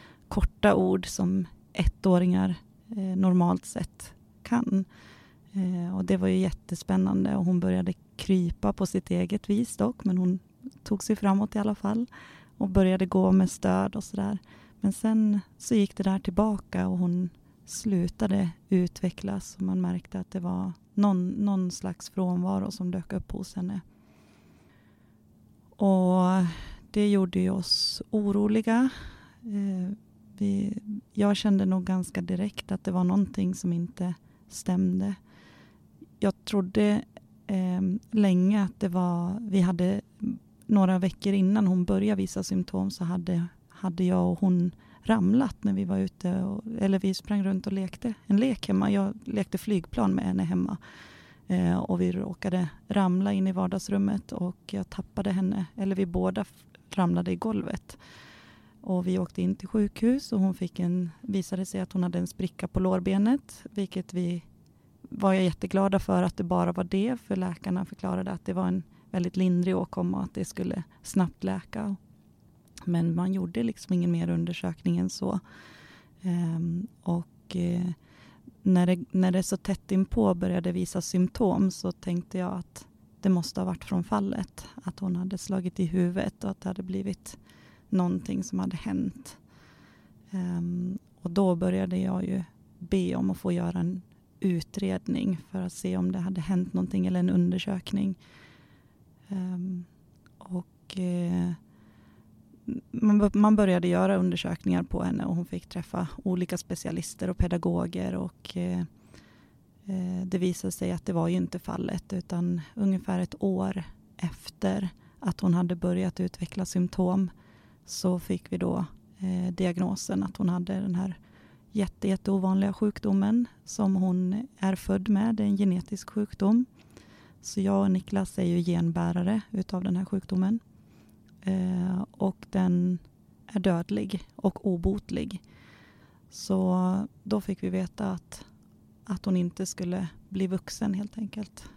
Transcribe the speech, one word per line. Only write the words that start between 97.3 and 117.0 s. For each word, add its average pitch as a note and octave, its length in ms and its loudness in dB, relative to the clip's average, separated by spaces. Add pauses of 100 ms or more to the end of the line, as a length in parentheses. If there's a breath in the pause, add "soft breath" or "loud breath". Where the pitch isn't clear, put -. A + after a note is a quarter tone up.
undersökning. F#3 880 0 (1120 loud breath)
Ehm, F#3 560 -6 (540)
och, - 600 -10
eh, F3 540 0 (1400 soft breath)
man G#3 280 6
b-, G3+ 200 4
man G#3+ 180 8
började F3+ 320 4
göra F#3 280 4
undersökningar F3+ 640 0
på - 200 -4
henne - 220 -2
och F3 120 -2
hon F3 80 -2
fick F3 220 -10
träffa F3 420 -6 (160)
olika F3+ 340 -2
specialister E3+ 720 -6
och F3+ 80 -6
pedagoger F3 760 -2
och, - 420 -8
eh, F3+ 240 -2 (1080 loud breath)
eh, F#3 380 -4
det F#3 140 -2
visade F3+ 340 0
sig F3+ 200 -2
att E3 140 -6
det G3 60 -2
var E3+ 160 2
ju F3+ 80 2
inte F3+ 220 -2
fallet, - 540 -4
utan F3 480 -2 (140)
ungefär F#3+ 440 0
ett F3+ 200 -4
år F#3+ 440 0 (340)
efter F#3+ 720 -4 (320 soft breath)
att - 200 -4
hon F3+ 140 4
hade F3 220 0
börjat - 440 -2
utveckla F3+ 440 -6
symptom F3+ 640 0 (540 soft breath)